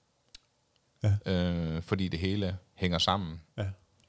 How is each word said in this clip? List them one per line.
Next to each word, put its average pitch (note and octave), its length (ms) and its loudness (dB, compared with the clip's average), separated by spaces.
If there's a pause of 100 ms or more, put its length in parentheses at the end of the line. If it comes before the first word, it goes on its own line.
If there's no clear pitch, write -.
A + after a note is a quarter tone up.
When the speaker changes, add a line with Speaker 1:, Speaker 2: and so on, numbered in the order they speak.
(1040)
Speaker 1:
Ja. G#2 300 2
Speaker 2:
Øh, E2+ 500 0
fordi F#2+ 260 0
det E2 120 -4
hele F#2+ 360 0 (180)
hænger F2 240 0
sammen. F2 420 0 (180)
Speaker 1:
Ja. G#2 80 -2 (420)